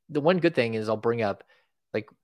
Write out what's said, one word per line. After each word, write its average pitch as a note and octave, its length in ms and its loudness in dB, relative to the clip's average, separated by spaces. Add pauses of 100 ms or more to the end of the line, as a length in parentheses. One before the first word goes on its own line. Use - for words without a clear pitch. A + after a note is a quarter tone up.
the D3 120 -4
one F3 180 4
good E3 160 2
thing A#2 200 0
is A2 140 -4
I'll A2 80 0
bring A#2 260 0
up, G2 220 -4 (480)
like, A2 160 -4 (160)